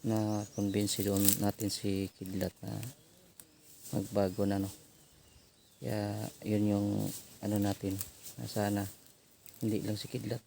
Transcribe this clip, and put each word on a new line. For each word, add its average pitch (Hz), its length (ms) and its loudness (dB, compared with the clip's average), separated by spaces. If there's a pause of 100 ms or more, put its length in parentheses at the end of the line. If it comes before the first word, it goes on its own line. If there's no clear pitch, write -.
na-convince 104 1040 0
doon 98 160 4 (160)
natin 101 320 0
si 98 480 -2
Kidlat 92 400 -2
na - 160 -8 (1200)
magbago 101 480 2
na, 98 160 2
no. 98 80 0 (1120)
Kaya 107 320 -4 (320)
yun 104 320 4
yung 104 140 2 (500)
ano 104 240 0
natin, 98 320 0 (400)
na 117 160 -8
sana 101 320 0 (800)
hindi 107 240 0
lang 107 80 -2
si - 160 -8
Kidlat 117 360 -6